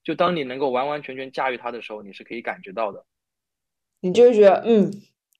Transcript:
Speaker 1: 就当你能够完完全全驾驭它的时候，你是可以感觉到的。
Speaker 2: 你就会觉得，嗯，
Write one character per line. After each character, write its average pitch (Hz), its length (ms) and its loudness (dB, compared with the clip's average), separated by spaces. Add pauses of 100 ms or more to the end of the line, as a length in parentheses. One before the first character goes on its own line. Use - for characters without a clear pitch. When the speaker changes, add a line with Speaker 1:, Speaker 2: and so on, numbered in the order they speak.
Speaker 1:
就 160 120 -6
当 175 200 0
你 151 80 -4
能 127 140 -10
够 139 120 -2
完 127 180 -2
完 147 160 -6
全 131 120 -14
全 135 160 -12
驾 131 200 -4
驭 120 60 -6
它 120 140 -10
的 117 100 -12
时 - 100 -18
候， 107 100 -12
你 101 120 -20
是 - 100 -20
可 - 100 -16
以 117 80 -10
感 101 200 -10
觉 98 100 -18
到 104 200 -4
的。 90 140 -20 (960)
Speaker 2:
你 185 140 -4
就 220 100 6
会 247 100 8
觉 214 80 4
得， 196 240 6
嗯， 214 260 4 (480)